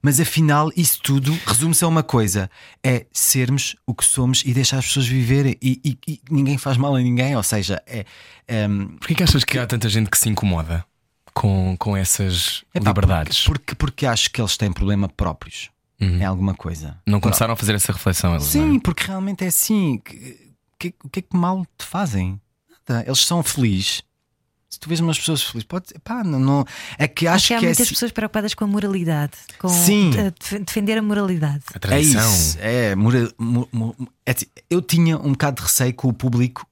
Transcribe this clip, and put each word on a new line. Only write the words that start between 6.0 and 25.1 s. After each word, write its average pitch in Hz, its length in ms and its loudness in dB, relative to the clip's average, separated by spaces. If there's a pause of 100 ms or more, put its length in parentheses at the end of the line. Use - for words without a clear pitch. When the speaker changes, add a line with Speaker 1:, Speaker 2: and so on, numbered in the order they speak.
Speaker 1:
e 151 140 -8 (100)
ninguém 139 260 2
faz 131 200 0
mal 139 180 2
a 127 60 4
ninguém, 123 340 2
ou 104 80 0
seja, 101 420 -2
é, 110 200 -10 (420)
é 107 200 0 (320)
Speaker 2:
Porquê - 160 -4
que 180 80 0
achas 139 200 4
que - 160 -2
há 123 80 -2
tanta 117 220 -2
gente 107 200 2
que - 80 0
se - 120 2
incomoda 85 560 0 (480)
com, 95 440 2
com 101 200 -2
essas 92 680 -2 (100)
Speaker 1:
Epá, 147 180 2
Speaker 2:
liberdades? 90 520 2
Speaker 1:
porque, 143 220 2
porque, 131 100 -8
porque 147 300 -2
acho 117 260 0
que - 80 -6
eles 107 160 0
têm 101 160 0
problema 101 380 0
próprios - 600 -6 (300)
Speaker 2:
Uhum. 92 180 0
Speaker 1:
em 98 80 0
alguma 95 280 0
coisa. 78 440 -10 (100)
Speaker 2:
Não 104 140 2
Speaker 1:
Pró- 107 80 2
Speaker 2:
começaram 113 240 2
a - 20 0
fazer 104 180 0
essa 101 200 0
reflexão 87 420 0
eles, 73 120 -2
Speaker 1:
Sim, 294 200 2
Speaker 2:
não 285 80 4
é? 247 60 2
Speaker 1:
porque - 260 -2
realmente 190 380 -4
é - 20 -2
assim. 175 560 0
Que, 120 460 -20 (280)
que, 175 160 -10 (120)
o 135 40 -14
que - 100 -6
é - 20 -6
que - 160 -4
mal 180 280 0 (120)
te - 80 -12
fazem? 101 520 -2 (520)
Nada. 120 180 -2
Eles 131 180 0
são 170 160 0
felizes. 101 600 0 (680)
Se - 80 -14
tu - 120 -16
vês 165 100 0
umas 165 180 0